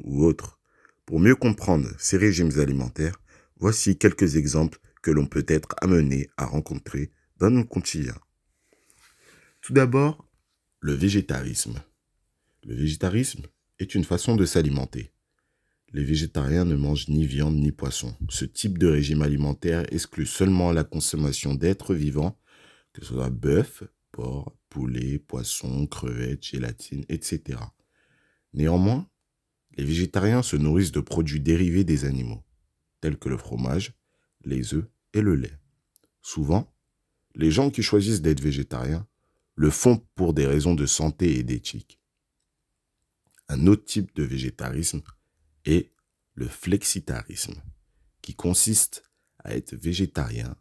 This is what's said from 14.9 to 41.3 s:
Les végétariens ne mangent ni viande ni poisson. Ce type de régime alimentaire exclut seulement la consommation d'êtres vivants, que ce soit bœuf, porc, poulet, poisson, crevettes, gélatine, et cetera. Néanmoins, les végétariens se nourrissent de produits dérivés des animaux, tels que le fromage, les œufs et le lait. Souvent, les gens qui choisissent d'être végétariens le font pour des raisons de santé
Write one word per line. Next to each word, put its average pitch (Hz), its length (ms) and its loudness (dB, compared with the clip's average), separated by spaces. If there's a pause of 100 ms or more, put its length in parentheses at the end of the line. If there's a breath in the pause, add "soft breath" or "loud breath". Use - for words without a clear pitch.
Les 71 80 -2
végétariens 78 640 0
ne 82 100 2
mangent 71 320 0
ni 78 160 2
viande 76 320 0
ni 73 160 2
poisson. - 440 -8 (120)
Ce 71 180 -6
type 95 340 -4
de 90 80 6
régime 76 340 2
alimentaire 73 720 0
exclut - 320 -6
seulement 90 460 2
la 80 120 2
consommation 73 680 -4
d'êtres 90 400 -2
vivants, 76 460 -2 (540 soft breath)
que - 120 -18
ce 60 80 -12
soit 64 160 -2
bœuf, 69 540 0 (280)
porc, 65 460 -10 (120)
poulet, 64 500 -6
poisson, 64 640 -6
crevettes, 64 600 -8
gélatine, 69 640 -8
et 80 120 -4
cetera. 64 540 -8 (800)
Néanmoins, 92 520 2 (720)
les 69 80 -4
végétariens 90 560 2
se 95 140 -4
nourrissent 76 360 2
de 76 80 -4
produits 73 420 -2
dérivés 85 420 2
des 76 220 0
animaux, 62 380 -4 (560)
tels 76 200 -4
que 67 100 -6
le 62 80 -2
fromage, 62 560 -6 (500)
les 65 300 -6
œufs 80 140 -2 (260)
et 107 80 2
le 98 140 4
lait. 67 240 -4 (640)
Souvent, 80 500 0 (600)
les 80 160 2
gens 135 180 4
qui 120 140 -2
choisissent 101 400 2
d'être 76 180 2
végétariens 69 640 -4 (480)
le 76 160 4
font 113 340 4 (120)
pour 85 180 2
des 71 140 2
raisons 73 260 2
de 73 140 0
santé 78 500 0